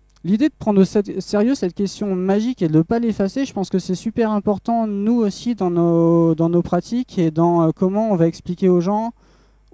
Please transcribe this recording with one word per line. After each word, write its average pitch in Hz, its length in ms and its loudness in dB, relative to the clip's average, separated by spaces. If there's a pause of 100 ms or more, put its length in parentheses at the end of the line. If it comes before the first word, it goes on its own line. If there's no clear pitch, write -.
(240)
l'idée 214 240 0
de - 100 -4
prendre 202 220 2
au 190 40 6
sé-, 196 360 -2
sérieux 214 340 0
cette 180 200 -4
question 196 420 -4
magique 202 460 0
et 165 60 0
de 156 100 2
ne 165 40 4
pas 226 160 -2
l'effacer, 226 460 -2
je - 80 -8
pense 196 160 -6
que 190 100 -2
c'est 185 160 -4
super 220 380 -2
important, 214 560 -2
nous 214 320 0
aussi, 226 340 -2
dans 185 160 -2
nos, 170 640 4
dans 165 140 0
nos 175 140 2
pratiques 233 560 -4
et 165 120 2
dans, 170 320 2
euh, 160 100 2
comment 202 380 -2
on 196 60 2
va 165 100 4
expliquer 175 420 -2
aux 180 120 4
gens, 208 320 -4 (600)